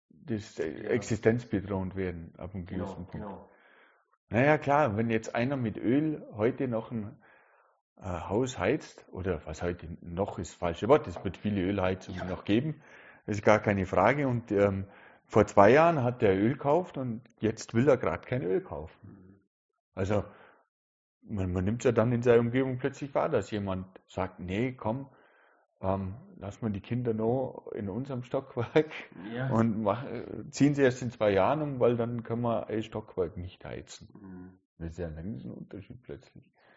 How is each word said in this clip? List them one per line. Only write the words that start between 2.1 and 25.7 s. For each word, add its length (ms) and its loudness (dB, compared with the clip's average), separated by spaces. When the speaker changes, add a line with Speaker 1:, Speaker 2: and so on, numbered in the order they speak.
Speaker 1:
ab 180 -12
einem 100 -8
Speaker 2:
Genau, 200 -6
Speaker 1:
gewissen 200 -10
Punkt. 60 -18
Speaker 2:
genau. 380 -12
Speaker 1:
Na 140 2
ja, 140 6
klar, 400 2
wenn 120 0
jetzt 260 -2
einer 220 0
mit 200 -2
Öl 560 0
heute 340 0
noch 240 -4
ein, 260 -8
äh, 60 -20
Haus 540 -4
heizt, 540 -2
oder 340 -4
was 160 -10
heute 260 -4
noch 380 -4
ist, 140 -10
falsche 340 -4
Wort, 200 6
es 160 -10
wird 140 -6
viele 240 -2
Ölheizungen 600 -2
Speaker 2:
Ja. 60 -6
Speaker 1:
noch 180 -8
geben, 360 0
das 120 -4
ist 60 -8
gar 160 8
keine 260 2
Frage. 420 4
Und, 240 -2
ähm, 340 4
vor 200 6
zwei 260 8
Jahren 320 6
hat 180 -2
der 160 6
Öl 160 4
gekauft 440 -2
und 240 -6
jetzt 340 -2
will 160 4
er 80 6
grad 300 -4
kein 160 -4
Öl 180 0
kaufen. 480 -12
Speaker 2:
Mhm. 260 -20
Speaker 1:
Also, 300 0
man, 280 -4
man 140 -2
nimmt's 180 -2
ja 80 4
dann 220 2
in 100 0
seiner 160 6
Umgebung 380 0
plötzlich 360 -6
wahr, 140 0
dass 240 -2
jemand 340 -4
sagt, 320 -6
„Nee, 340 -2
komm, 360 -6